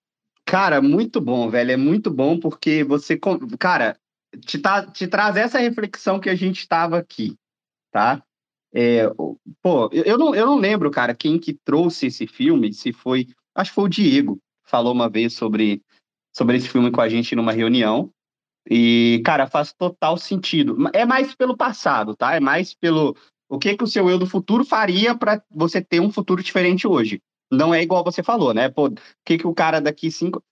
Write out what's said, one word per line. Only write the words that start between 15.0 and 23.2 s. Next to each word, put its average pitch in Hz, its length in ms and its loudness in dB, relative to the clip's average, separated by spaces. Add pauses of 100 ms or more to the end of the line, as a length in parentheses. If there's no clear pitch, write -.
vez 110 240 -2
sobre, 107 500 0 (540)
sobre 120 200 2
esse 127 120 -2
filme 123 220 2
com 120 100 0
a 113 80 2
gente 117 260 -2
numa 113 180 0
reunião. 113 580 0 (600)
E, 117 540 4
cara, 143 220 2
faz 147 260 -2
total 175 460 -2
sentido. 175 580 -2 (160)
É 233 140 2
mais 262 280 0
pelo 254 220 -2
passado, 139 580 -2
tá? 123 200 0
É 131 60 0
mais 147 340 0
pelo 156 420 0 (320)